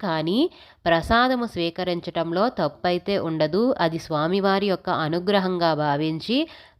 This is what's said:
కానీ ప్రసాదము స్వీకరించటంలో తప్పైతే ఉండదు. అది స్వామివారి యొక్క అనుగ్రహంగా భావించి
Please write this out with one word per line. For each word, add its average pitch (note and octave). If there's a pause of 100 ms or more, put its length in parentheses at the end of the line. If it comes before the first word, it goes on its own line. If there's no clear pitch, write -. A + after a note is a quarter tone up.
కానీ F3+ (360)
ప్రసాదము A#3
స్వీకరించటంలో E3+
తప్పైతే F3+
ఉండదు. D#3+
అది E3
స్వామివారి F#3+
యొక్క F#3
అనుగ్రహంగా F3
భావించి D#3 (320)